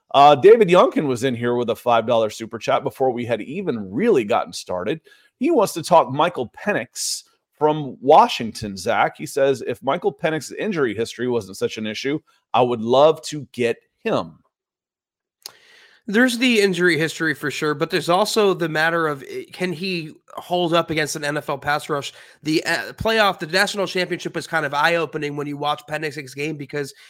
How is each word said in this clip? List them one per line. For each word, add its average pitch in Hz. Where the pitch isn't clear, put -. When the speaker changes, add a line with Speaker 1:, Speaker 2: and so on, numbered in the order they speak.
Speaker 1:
Uh, 147
David 202
Youngkin 180
was 123
in 131
here 120
with 120
a 107
five 117
dollar 113
super 113
chat 127
before 131
we 117
had 110
even 123
really 147
gotten 101
started. 98
He 285
wants 226
to 165
talk 151
Michael 143
Penix -
from 151
Washington, 127
Zach. 107
He -
says, 135
"If -
Michael 170
Penix's 156
injury 147
history 117
wasn't 104
such -
an 110
issue, 135
I 117
would 120
love 139
to 151
get 117
him." 98
Speaker 2:
There's 233
the 233
injury 180
history 156
for 139
sure, 151
but 156
there's 165
also 196
the 160
matter 160
of, 147
eh, 123
can 180
he 170
hold 175
up 170
against 156
an 147
N 147
F 147
L 139
pass 147
rush? 139
The, 156
uh, 127
playoff, 220
the 165
national 190
championship 175
was 156
kind 160
of 139
eye-opening 151
when 147
you 143
watch 147
Penix's 151
game 147
because 143